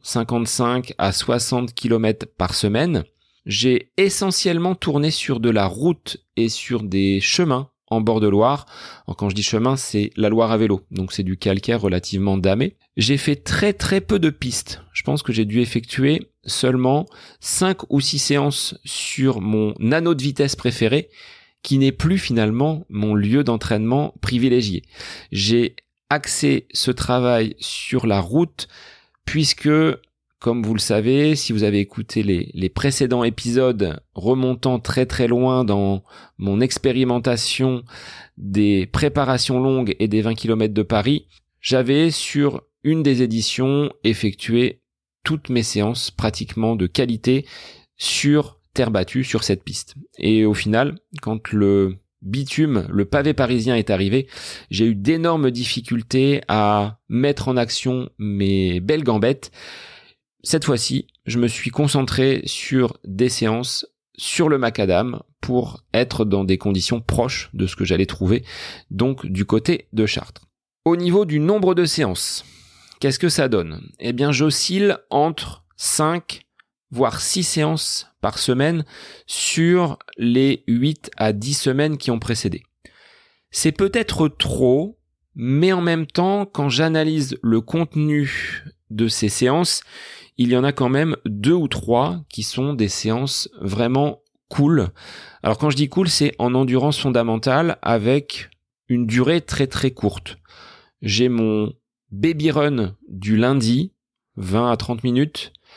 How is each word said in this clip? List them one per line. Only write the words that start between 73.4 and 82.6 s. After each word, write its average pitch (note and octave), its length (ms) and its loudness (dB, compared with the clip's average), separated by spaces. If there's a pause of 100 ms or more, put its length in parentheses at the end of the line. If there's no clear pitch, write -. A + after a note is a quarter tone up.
donne ? E2+ 340 -2 (180)
Eh A#2+ 140 -4
bien, C#3+ 180 2
j'oscille F3 640 2 (140)
entre - 540 -2 (120)
cinq, - 720 -2 (440)
voire B2 300 0
six - 220 -2
séances - 640 -2 (120)
par - 180 -4
semaine D3 460 0 (420)
sur E3+ 720 0 (180)
les B2+ 520 2
huit B2+ 480 0
à A2 160 0
dix A2+ 220 -4
semaines C#3 440 0
qui - 120 -6
ont A2+ 100 -2
précédé. A2 420 -4 (880)